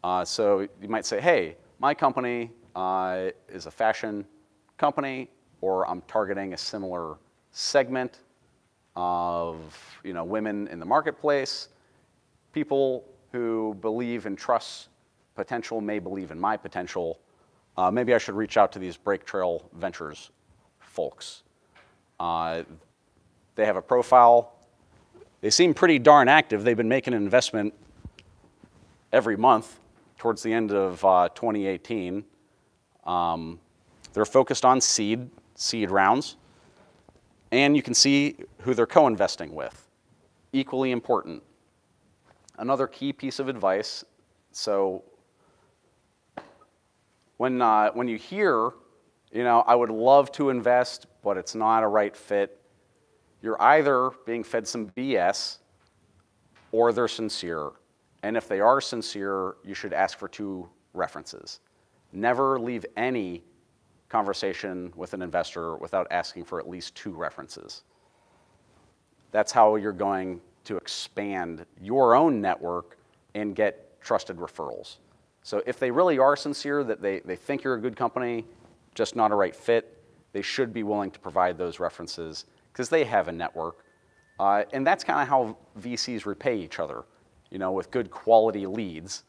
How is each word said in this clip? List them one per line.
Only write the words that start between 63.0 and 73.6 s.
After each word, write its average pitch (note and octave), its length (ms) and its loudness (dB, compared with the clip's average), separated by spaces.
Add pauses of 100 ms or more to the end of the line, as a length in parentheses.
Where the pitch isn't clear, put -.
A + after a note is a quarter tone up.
conversation G2 880 -4
with F2+ 160 -12
an F#2+ 80 -10
investor E2 560 -6
without F2+ 340 -4
asking F2 340 -6
for F2 140 -10
at - 80 -10
least F2 280 -14
two - 180 -12
references. - 720 -12 (1500)
That's G#2+ 220 -2
how G#2+ 240 6
you're G#2 160 -2
going F#2 480 -4 (240)
to G2+ 140 -8
expand F2 880 -8 (160)
your A#2+ 320 4
own C#3+ 260 4
network F2 560 -4 (380)
and G#2 200 -6
get - 460 -4